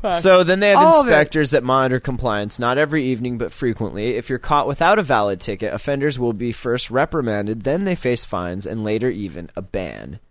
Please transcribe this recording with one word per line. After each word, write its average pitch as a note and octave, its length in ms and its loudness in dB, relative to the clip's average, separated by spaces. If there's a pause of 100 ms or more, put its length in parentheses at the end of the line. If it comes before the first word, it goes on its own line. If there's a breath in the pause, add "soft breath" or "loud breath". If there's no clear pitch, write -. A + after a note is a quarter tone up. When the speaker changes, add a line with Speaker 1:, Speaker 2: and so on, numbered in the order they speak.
Speaker 1:
fuck. F3+ 200 0
Speaker 2:
So F#3 240 8
then F#3 160 2
they G#3 80 4
have G3 100 6
Speaker 1:
All D#4 220 8
of C4 80 2
it. - 20 4
Speaker 2:
inspectors D3+ 400 4
that B2+ 140 2
monitor B2+ 340 2
compliance, A2+ 640 -4
not B2 180 0
every D3+ 280 0
evening, B2 320 -4
but A#2 140 -6
frequently. A2+ 640 -4
If A#2+ 140 -8
you're B2+ 80 -4
caught C#3+ 300 0
without E3+ 320 2
a - 20 2
valid G#2 380 0
ticket, G#2 340 -6
offenders C#3 460 -4
will A#2+ 140 -2
be A#2 180 -6
first B2 380 -4
reprimanded, A2+ 720 -2
then E3 220 -2
they F3+ 120 -2
face B2 280 -4
fines, F2+ 420 -6
and A2 180 -6
later A2 260 -2
even E2+ 460 -10
a F2+ 60 -6
ban. D2 580 -10 (100)